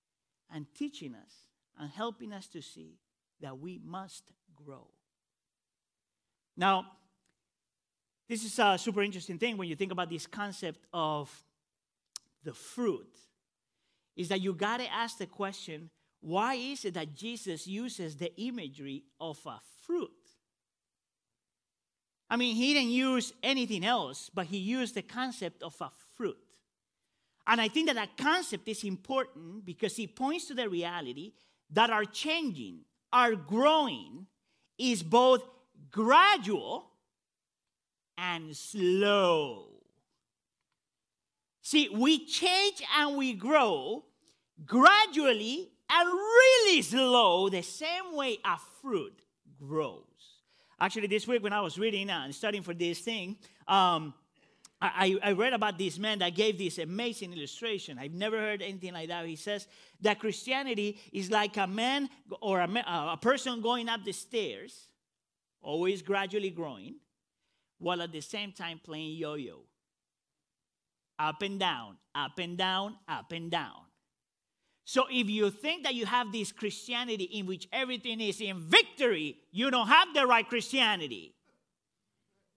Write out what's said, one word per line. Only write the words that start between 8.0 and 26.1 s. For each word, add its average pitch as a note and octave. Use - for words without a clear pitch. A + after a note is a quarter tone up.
this A3+
is G#3+
a G3+
super G3+
interesting F#3
thing A3+
when F#3
you D#3
think F#3+
about F3
this D#3+
concept G3
of D#3
the C#3+
fruit, E3
is F3
that F#3+
you F#3
gotta A3+
ask A3+
the F#3
question, E3+
why G3+
is C4
it F3+
that D#3+
Jesus G3
uses F#3+
the E3+
imagery C#3+
of D#3
a A2+
fruit? E4+
I A#3
mean, A#3+
he C4
didn't C4
use B3+
anything A3
else, F#3+
but F3+
he F#3+
used A#3
the F#3+
concept A#3+
of D#3+
a D3